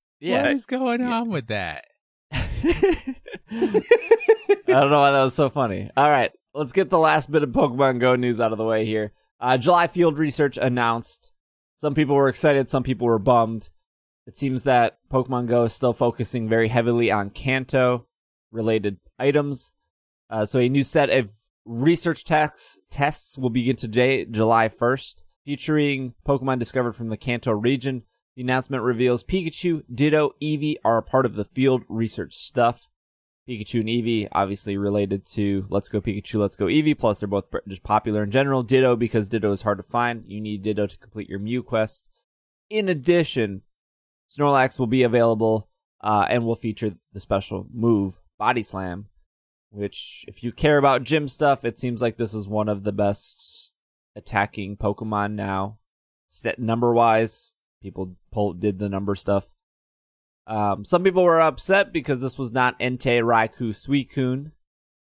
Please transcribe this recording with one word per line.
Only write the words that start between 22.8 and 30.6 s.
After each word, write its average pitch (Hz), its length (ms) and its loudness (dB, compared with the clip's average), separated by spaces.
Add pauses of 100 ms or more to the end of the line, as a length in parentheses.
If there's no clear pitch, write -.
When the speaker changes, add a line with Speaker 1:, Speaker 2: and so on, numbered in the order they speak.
Speaker 1:
tests - 480 -4
will 131 140 -2
begin 123 240 0
today, 123 500 0
July 113 420 2
first, - 560 -4 (220)
featuring 143 720 -2 (120)
Pokemon 131 320 0
discovered 120 340 -2
from 113 160 -10
the 107 80 -6
Kanto 120 340 -4
region. 123 520 -2 (320)
The 127 60 -14
announcement 127 420 -2
reveals 120 400 0
Pikachu, 170 600 -4 (100)
Ditto, 147 380 2 (100)
Eevee 151 420 -2